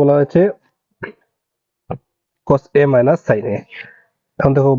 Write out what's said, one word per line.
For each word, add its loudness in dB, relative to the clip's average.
বলা 2
হয়েছে 0
cos 0
A 4
minus 2
sin -2
A, -4
এখন 2
দেখো 2